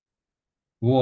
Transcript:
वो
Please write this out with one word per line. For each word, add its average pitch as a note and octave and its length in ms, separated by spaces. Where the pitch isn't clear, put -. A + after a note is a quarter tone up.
वो B2 200